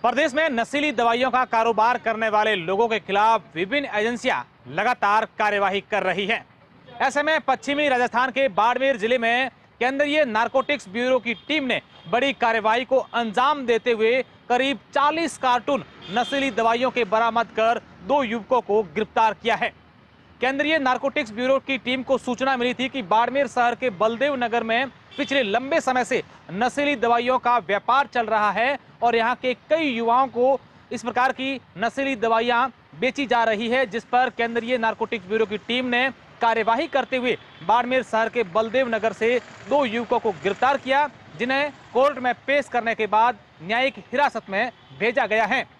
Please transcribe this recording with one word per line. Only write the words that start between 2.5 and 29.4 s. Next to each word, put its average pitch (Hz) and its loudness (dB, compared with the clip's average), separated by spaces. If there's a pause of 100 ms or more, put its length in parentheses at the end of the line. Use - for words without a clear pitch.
लोगों 196 0
के 220 -2
खिलाफ 208 2 (120)
विभिन्न 208 -2
एजेंसियां 208 -4
लगातार 214 2
कार्यवाही 202 0
कर 196 -4
रही 185 -2
हैं। 202 -4 (540)
ऐसे 269 0
में 311 0
पश्चिमी 285 0
राजस्थान 247 0
के 269 0
बाड़मेर 247 2
जिले 226 0
में 240 0 (300)
केंद्रीय 285 2
नारकोटिक्स 240 0
ब्यूरो 247 0
की 220 -4
टीम 294 -2
ने 214 -2 (260)
बड़ी 247 0
कार्रवाई 226 0
को 262 0
अंजाम 247 0
देते 233 0
हुए 226 2 (240)
करीब 254 0
चालीस 302 -2
कार्टून 247 0 (260)
नशीली 269 -2
दवाइयों 233 0
के 240 -2
बरामद 226 0
कर 226 0 (280)
दो 277 2
युवकों 233 -2
को 208 0
गिरफ्तार 208 0
किया 220 -2
है। 202 -4 (680)
केंद्रीय 285 0
नारकोटिक्स 254 -2
ब्यूरो 254 0
की 269 -4
टीम 254 -4
को 262 0
सूचना 254 -2
मिली 240 -2
थी 254 -4
कि 262 -6
बाड़मेर 240 2
शहर 240 0
के 254 -2
बलदेव 233 0
नगर 233 -2
में 233 0
पिछले 269 -4
लंबे 254 0
समय 254 0
से 240 -2 (300)
नशीली 277 0
दवाइयों 240 2
का 240 2
व्यापार 214 0
चल 233 -2
रहा 208 2
है 240 0 (240)
और 233 2
यहाँ 233 2
के 254 -4